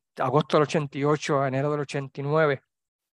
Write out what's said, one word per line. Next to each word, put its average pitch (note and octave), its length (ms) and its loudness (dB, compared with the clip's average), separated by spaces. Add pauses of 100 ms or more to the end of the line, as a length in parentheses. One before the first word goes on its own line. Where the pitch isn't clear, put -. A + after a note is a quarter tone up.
(180)
agosto D3 400 2
del D3+ 60 6
ochenta D3 340 -2
y C3+ 60 -2
ocho D3 380 0
a C#3 60 0
enero C3+ 240 -2
del D3 100 -2
ochenta C#3 380 -8
y C#3 40 -6
nueve, D3 380 2 (500)